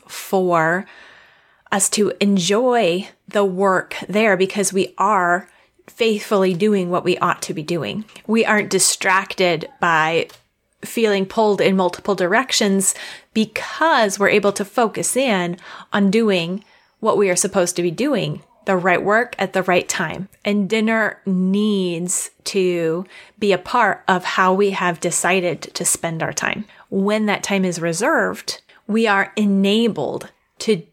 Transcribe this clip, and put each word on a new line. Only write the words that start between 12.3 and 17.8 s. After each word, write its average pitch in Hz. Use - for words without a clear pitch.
because 226
we're 196
able 202
to 196
focus -
in 190
on 202
doing 190
what 220
we 196
are 180
supposed 185
to 175